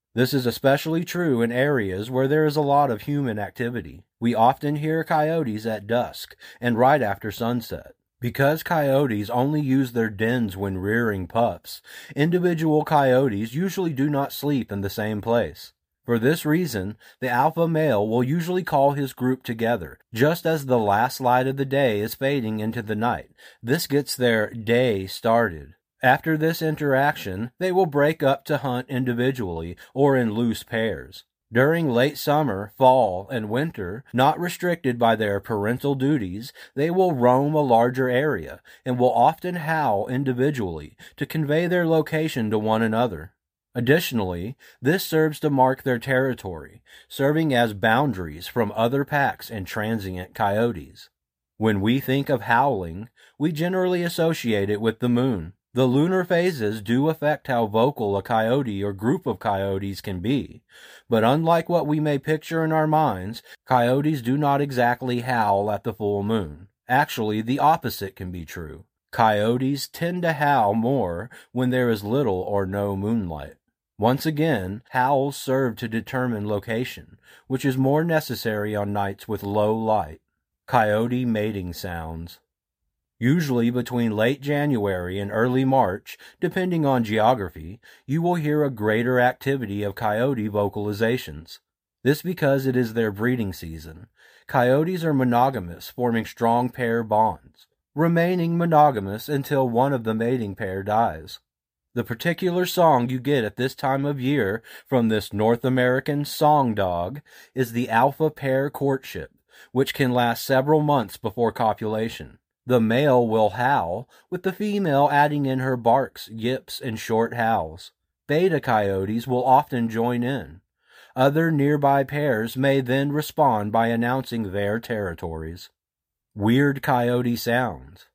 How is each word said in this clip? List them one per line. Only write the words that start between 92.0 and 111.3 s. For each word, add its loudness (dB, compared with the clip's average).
This 2
because 0
it 0
is 0
their 0
breeding -2
season. -14
Coyotes 2
are 0
monogamous, 0
forming -2
strong 0
pair -2
bonds, -2
remaining 2
monogamous 2
until 0
one 2
of -2
the -2
mating -2
pair -6
dies. -2
The -2
particular -2
song 2
you -4
get 0
at -6
this -2
time -2
of -4
year 0
from 2
this -2
North 2
American 0
song 2
dog -2
is -2
the -4
alpha 2
pair -2
courtship, -4
which 0
can 0
last 0
several 2
months 0
before -2